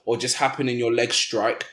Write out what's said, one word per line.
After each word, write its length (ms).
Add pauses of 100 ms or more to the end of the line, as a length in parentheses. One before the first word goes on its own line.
or 120
just 200
happen 320
in 100
your 140
leg 200
strike 600